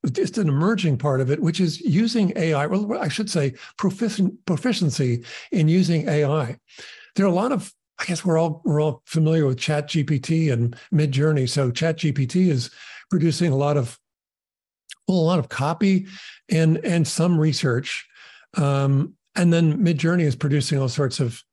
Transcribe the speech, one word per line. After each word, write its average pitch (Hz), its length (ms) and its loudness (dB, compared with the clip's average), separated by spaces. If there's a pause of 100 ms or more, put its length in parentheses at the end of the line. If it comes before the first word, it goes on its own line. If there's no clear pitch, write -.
(120)
just 311 260 -4
an 185 120 0
emerging 160 480 0
part 135 240 0
of 131 100 0
it, 156 100 -2
which 175 180 -2
is 170 220 -2
using 220 540 0
A 165 180 0
I, 143 120 0
well, 202 340 -2
I - 80 -4
should 202 220 -4
say 139 240 0 (240)
proficien-, 196 580 -2 (100)
proficiency 143 760 0 (280)
in 165 160 2
using 170 420 2
A 147 160 2
I. 135 320 -2 (580)
There 196 100 2
are 196 40 4
a 175 40 2
lot 214 180 0
of, - 220 -4 (240)
I - 60 -8
guess 170 220 -4
we're 165 120 4
all, 160 280 0
we're 151 160 2
all 151 240 -2
familiar 160 420 2
with 131 100 0
Chat 151 300 -2
G 156 160 0
P 143 160 0
T 160 300 0
and 120 260 0 (180)
Midjourney. 147 560 2
So 135 220 0
Chat 160 260 -2
G 156 140 0
P 135 160 -2
T 185 220 2
is 127 200 -2 (400)
producing 165 440 0
a - 20 2
lot 143 220 2
of, 123 200 -4 (1080)
well, 190 100 0
a 170 40 2
lot 165 180 2
of 120 100 -6
copy 185 560 0 (440)
and, 160 360 2
and 170 220 0
some 175 320 0
research. 139 680 -2 (520)
Um, 139 560 2 (220)
and 175 160 4
then 170 320 4
Midjourney 170 400 2
is 139 120 2
producing 143 420 0
all 131 120 0
sorts 135 300 -2
of 120 220 -2 (120)